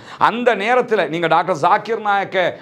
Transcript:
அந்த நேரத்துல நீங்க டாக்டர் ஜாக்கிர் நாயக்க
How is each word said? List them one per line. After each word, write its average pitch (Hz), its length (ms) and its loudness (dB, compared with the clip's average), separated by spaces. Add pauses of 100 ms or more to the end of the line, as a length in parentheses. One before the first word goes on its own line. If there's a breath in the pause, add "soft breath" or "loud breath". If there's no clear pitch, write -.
(180 loud breath)
அந்த 226 380 2
நேரத்துல 220 520 0
நீங்க 165 180 -2
டாக்டர் 165 300 0
ஜாக்கிர் 208 440 0
நாயக்க 196 600 -2